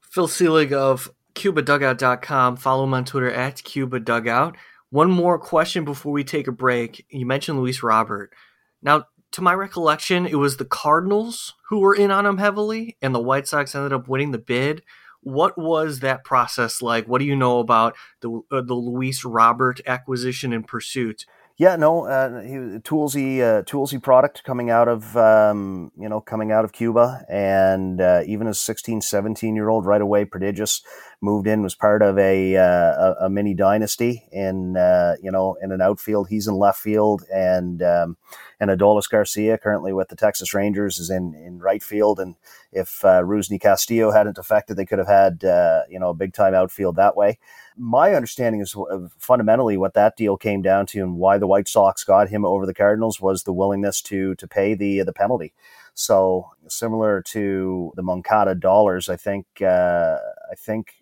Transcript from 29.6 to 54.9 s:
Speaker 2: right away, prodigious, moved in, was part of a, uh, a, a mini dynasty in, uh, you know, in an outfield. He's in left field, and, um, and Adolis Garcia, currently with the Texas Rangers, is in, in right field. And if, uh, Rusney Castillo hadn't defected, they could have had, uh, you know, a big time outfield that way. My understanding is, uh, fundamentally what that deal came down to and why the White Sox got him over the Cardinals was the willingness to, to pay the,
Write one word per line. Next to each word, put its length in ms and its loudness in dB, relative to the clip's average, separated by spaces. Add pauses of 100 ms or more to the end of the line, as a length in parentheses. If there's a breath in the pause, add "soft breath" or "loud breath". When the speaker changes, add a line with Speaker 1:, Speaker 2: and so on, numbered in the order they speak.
Speaker 2:
right 140 4
away, 240 0
prodigious, 580 -6 (380 loud breath)
moved 260 -2
in, 160 2
was 120 -4
part 280 4
of 160 4
a, 380 2
uh, 640 4
a, 60 0
a 40 0
mini 240 -2
dynasty 800 0
in, 440 -4
uh, 460 4
you 80 -8
know, 320 -2
in 80 -8
an 120 -2
outfield. 460 0
He's 200 -4
in 60 -2
left 260 2
field, 420 0 (100)
and, 500 0
um, 340 0 (420 loud breath)
and 120 0
Adolis 380 4
Garcia, 500 0
currently 340 -2
with 160 -2
the 80 -20
Texas 380 -2
Rangers, 440 -2
is 120 -8
in, 240 -4
in 240 -18
right 240 -2
field. 360 2
And 160 -8 (380 soft breath)
if, 320 -8
uh, 180 8
Rusney 380 -2
Castillo 500 2
hadn't 260 2
defected, 400 -2
they 100 -4
could 120 -2
have 80 0
had, 380 4
uh, 440 4
you 120 -12
know, 80 -2
a 60 -2
big 180 -6
time 220 2
outfield 420 0
that 180 4
way. 240 2 (380 loud breath)
My 380 2
understanding 460 -2
is, 140 -8
uh, 420 -8
fundamentally 600 2
what 180 -2
that 220 4
deal 200 0
came 240 -4
down 260 2
to 140 -8
and 160 -4
why 220 4
the 80 0
White 220 2
Sox 360 2
got 240 4
him 160 -4
over 220 0
the 80 -6
Cardinals 460 0
was 240 -2
the 80 -6
willingness 500 -2
to, 320 -4
to 140 -18
pay 260 0
the, 280 -2